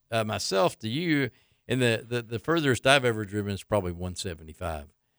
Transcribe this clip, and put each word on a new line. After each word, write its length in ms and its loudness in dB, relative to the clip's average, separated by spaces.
uh, 140 0
myself 560 0
to 80 -6
you, 420 0
and 160 0
the, 240 2
the, 160 -4
the 160 -6
furthest 480 2
I've 180 6
ever 200 0
driven 280 -4
is 120 -6
probably 280 0
one 220 -6
seventy-five. 720 -8